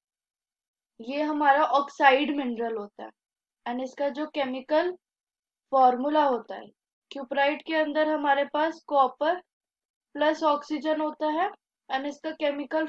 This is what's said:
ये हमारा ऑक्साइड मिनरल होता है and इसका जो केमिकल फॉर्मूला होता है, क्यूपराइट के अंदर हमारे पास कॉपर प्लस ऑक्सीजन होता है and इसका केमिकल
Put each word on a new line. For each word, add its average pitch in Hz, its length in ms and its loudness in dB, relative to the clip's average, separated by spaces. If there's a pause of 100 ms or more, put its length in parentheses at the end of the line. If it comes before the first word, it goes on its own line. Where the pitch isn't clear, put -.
(1000)
ये 277 220 -4
हमारा 302 420 2 (140)
ऑक्साइड 277 580 2
मिनरल 233 400 -4
होता 208 280 -12
है 220 60 -16 (560)
and 247 180 -6
इसका 285 260 -4
जो 294 240 -6
केमिकल 294 580 -2 (800)
फॉर्मूला 262 520 4
होता 226 300 -2
है, 208 120 -14 (440)
क्यूपराइट 277 560 -2
के 320 100 -4
अंदर 302 340 0
हमारे 285 340 2 (100)
पास 311 340 -2
कॉपर 294 520 2 (720)
प्लस 302 300 0
ऑक्सीजन 302 560 0
होता 302 320 -2
है 359 180 -2 (380)
and 269 180 -4
इसका 285 260 -8
केमिकल 302 560 -2